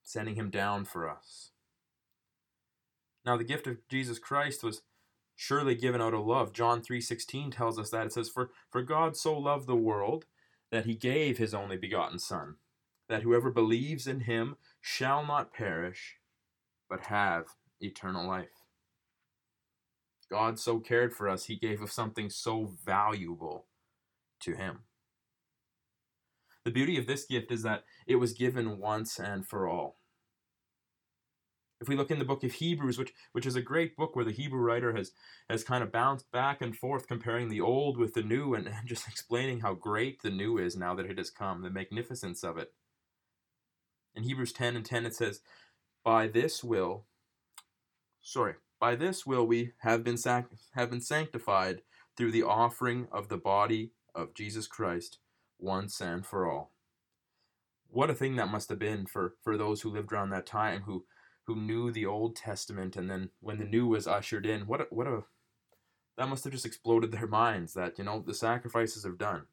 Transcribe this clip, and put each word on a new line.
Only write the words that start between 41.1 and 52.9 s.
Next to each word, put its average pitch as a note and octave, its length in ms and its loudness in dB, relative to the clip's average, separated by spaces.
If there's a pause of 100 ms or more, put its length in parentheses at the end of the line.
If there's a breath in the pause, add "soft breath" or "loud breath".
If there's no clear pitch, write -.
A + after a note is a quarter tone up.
has F2+ 140 -6
come, F#2 320 -4
the F2+ 80 -6
magnificence G2 720 -6
of E2 160 -4
it. - 120 -10 (1400)
In A2 80 -8
Hebrews B2+ 320 -2
ten A#2+ 220 0
and A2+ 100 -6
ten A#2 220 -2
it A2+ 80 -6
says, G#2 260 -2 (600 soft breath)
"By A2+ 240 6
this A#2+ 360 2
will," G#2 440 0 (1120)
sorry, G#2+ 360 0 (220)
"by A#2+ 160 4
this F3+ 300 -2
will B2 220 4
we A#2+ 320 2
have A#2 240 4
been A#2+ 140 0
sac-, B2 340 0 (240)
have B2 160 0
been A#2+ 100 -4
sanctified G#2+ 800 0 (340 soft breath)
through A#2+ 160 2
the A2+ 120 4
offering A#2+ 680 2